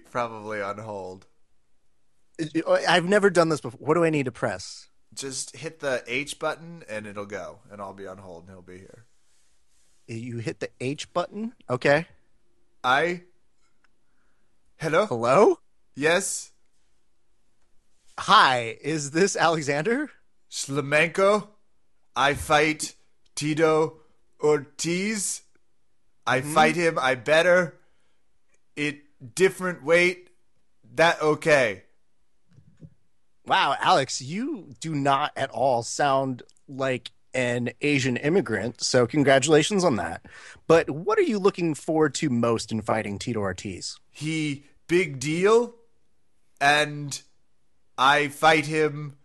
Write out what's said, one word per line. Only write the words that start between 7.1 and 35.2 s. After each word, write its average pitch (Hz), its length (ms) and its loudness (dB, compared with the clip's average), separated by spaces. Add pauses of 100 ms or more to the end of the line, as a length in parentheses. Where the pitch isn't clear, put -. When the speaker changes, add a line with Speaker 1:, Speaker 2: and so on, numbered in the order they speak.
Speaker 1:
go, 90 320 -12 (120)
and 101 80 -16
I'll 98 140 -12
be 98 140 -14
on 95 100 -14
hold, 87 280 -18
and 95 60 -20
he'll 92 120 -20
be 90 160 -20
here. - 260 -20 (1000)
Speaker 2:
You 117 320 -10
hit 113 220 -8
the 127 80 -8 (100)
H 139 340 -8
button? 208 400 -6 (160)
Okay. 143 380 2 (760)
Speaker 1:
I, 160 380 0 (1600)
hello? 165 280 0
Speaker 2:
Hello? 151 540 4 (360)
Speaker 1:
Yes? 165 560 -2 (1700)
Speaker 2:
Hi, 131 640 4
is 147 300 -6
this 175 240 2
Alexander? 160 720 0 (400)
Speaker 1:
Shlemenko, 156 1000 0 (680)
I 139 180 2
fight 151 640 0 (400)
Tito 156 640 0 (440)
Ortiz. 170 1000 -2 (840)
I 127 160 2
Speaker 2:
Mm-hmm. 147 120 -8
Speaker 1:
fight 156 220 4
him, 165 240 0
I 131 160 2
better. 165 640 2 (960)
It 147 600 -10
different 185 480 0
weight. 175 460 2 (680)
That 160 260 2
okay. 147 600 2 (1600)
Speaker 2:
Wow, 151 340 2
Alex, 151 420 2
you 196 600 -8
do 160 120 -6
not 139 440 0